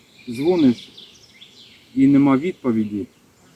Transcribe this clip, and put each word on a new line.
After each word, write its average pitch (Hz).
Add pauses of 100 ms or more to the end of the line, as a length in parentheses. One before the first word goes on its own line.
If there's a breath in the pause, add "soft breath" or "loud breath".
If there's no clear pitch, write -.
(280)
дзвониш 143 (1040)
і 135
нема 139
відповіді, 110 (500)